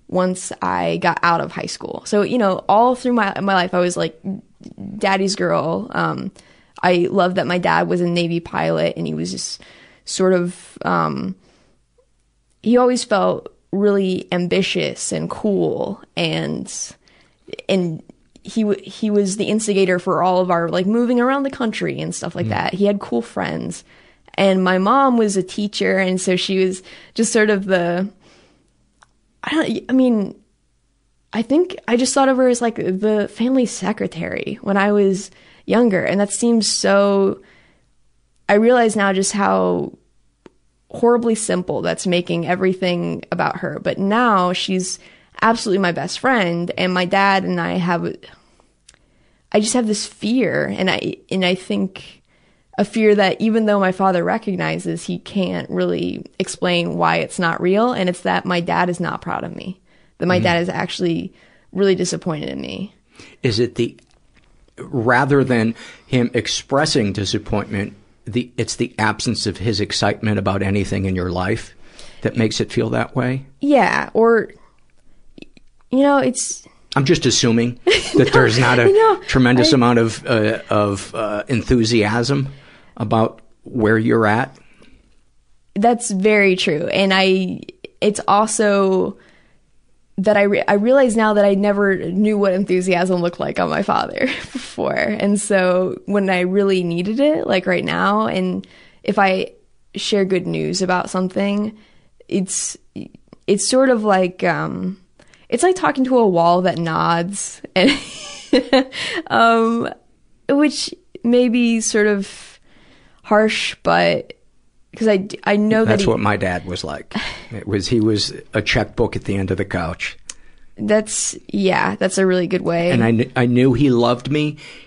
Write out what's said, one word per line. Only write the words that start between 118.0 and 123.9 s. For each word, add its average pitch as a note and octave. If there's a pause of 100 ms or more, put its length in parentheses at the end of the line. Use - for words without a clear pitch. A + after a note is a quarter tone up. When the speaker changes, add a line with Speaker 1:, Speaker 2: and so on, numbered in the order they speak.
Speaker 3:
was G#2+ (200)
a A2
checkbook A2
at -
the G2
end F#2+
of F2+
the G2
couch. F2+ (600)
Speaker 1:
That's, G#3+ (160)
yeah, F#3+
that's F#3+
a F#3+
really F3+
good F3+
way. E3+
Speaker 3:
And A#2
I A#2
kn-, A#2
I B2
knew B2
he C3+